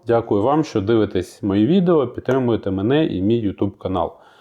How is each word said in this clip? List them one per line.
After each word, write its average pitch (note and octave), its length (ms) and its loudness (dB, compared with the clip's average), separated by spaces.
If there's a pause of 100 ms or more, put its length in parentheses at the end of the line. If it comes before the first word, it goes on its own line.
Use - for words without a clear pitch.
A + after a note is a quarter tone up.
Дякую A2+ 360 0
вам, D3 220 2
що A#2 160 -4
дивитесь G2+ 640 0
мої G2+ 240 2
відео, E3+ 400 2
підтримуєте A#2+ 640 -2
мене A#2 360 0
і F2+ 160 -4
мій G#2+ 260 0
YouTube G2 300 -6
канал. F#2 340 -4 (280)